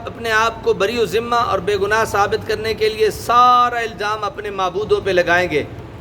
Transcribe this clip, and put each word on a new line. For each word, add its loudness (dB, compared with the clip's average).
اپنے -6
آپ 0
کو 2
بری 0
و 2
ذمہ -2
اور 0
بے -2
گناہ 2
ثابت 0
کرنے -2
کے 0
لیے 0
سارا 4
الزام -4
اپنے -6
معبودوں 0
پہ -2
لگائیں 2
گے 0